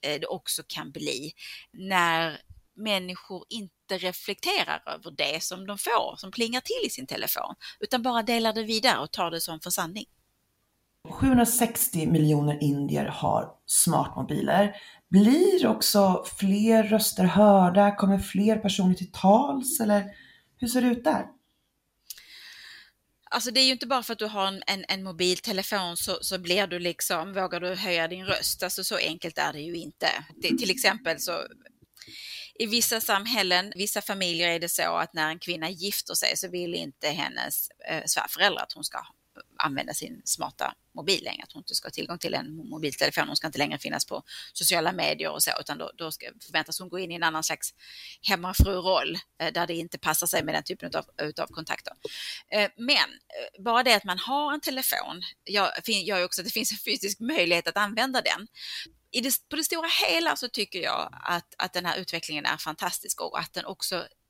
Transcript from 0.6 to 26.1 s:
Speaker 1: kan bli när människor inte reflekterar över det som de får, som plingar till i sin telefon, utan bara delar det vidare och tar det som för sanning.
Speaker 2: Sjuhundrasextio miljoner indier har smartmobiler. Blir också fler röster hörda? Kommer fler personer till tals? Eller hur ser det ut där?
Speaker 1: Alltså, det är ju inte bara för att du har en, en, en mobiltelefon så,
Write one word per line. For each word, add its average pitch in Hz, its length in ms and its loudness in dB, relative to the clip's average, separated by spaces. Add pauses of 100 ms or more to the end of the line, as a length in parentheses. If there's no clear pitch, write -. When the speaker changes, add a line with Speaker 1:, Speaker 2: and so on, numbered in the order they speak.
Speaker 1:
kan 151 260 -10
bli 147 400 -6 (400)
när 170 680 0 (360)
människor 185 720 -6
inte 196 500 -8
reflekterar 180 880 -2
över 156 240 -10
det 147 320 -2
som 185 240 -8
de 202 120 -8
får, - 380 -2
som 190 140 -16
plingar 240 300 -2
till 453 260 -4
i 233 40 -2
sin 254 160 -10
telefon, - 480 -4 (260)
utan 240 220 -2
bara 233 200 2
delar 226 300 2
det 226 100 -2
vidare 220 360 2
och 147 120 -4
tar 175 200 -2
det 165 100 -4
som 160 200 -6
för 180 100 -8
sanning. 180 360 -4 (1040)
Speaker 2:
Sjuhundrasextio 233 960 4
miljoner 151 560 6
indier 143 420 2
har - 440 0 (180)
smartmobiler. 147 1080 2 (340)
Blir 285 560 8
också 202 580 4 (140)
fler 214 440 6
röster 208 420 2
hörda? 196 720 8
Kommer 196 240 4
fler 202 380 2
personer 190 380 4
till 185 180 -8
tals? 254 680 4
Eller 208 240 4 (520)
hur 240 120 -4
ser 247 140 2
det 254 60 6
ut 240 160 2
där? 294 220 2 (2000)
Speaker 1:
Alltså, 240 200 -2
det 247 100 -6
är 262 40 4
ju 262 80 4
inte 254 140 -6
bara 247 160 -2
för 233 100 -8
att 220 60 -8
du 214 80 -6
har 208 200 -2
en, 190 200 -6
en, 196 220 -4
en 190 140 -6
mobiltelefon 185 960 -2
så, 185 240 -4